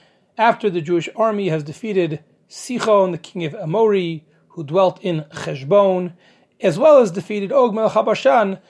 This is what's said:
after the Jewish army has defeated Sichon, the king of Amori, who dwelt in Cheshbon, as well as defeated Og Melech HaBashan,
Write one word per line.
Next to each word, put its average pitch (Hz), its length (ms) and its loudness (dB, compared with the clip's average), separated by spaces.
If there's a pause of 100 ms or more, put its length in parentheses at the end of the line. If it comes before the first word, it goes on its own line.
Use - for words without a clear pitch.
(360)
after 220 320 0
the 175 140 -4
Jewish 165 340 -2
army 208 320 0
has 156 140 -2
defeated 165 600 -4 (280)
Sichon, 208 640 0
the 160 60 -8
king 170 280 -10
of 143 80 -8
Amori, 185 720 -2 (220)
who - 160 -14
dwelt 180 360 0
in 165 300 -4
Cheshbon, 180 840 0 (480)
as 180 180 0
well 294 200 6
as 214 140 2
defeated 196 380 -6
Og 254 220 2
Melech 220 200 -2
HaBashan, 220 760 0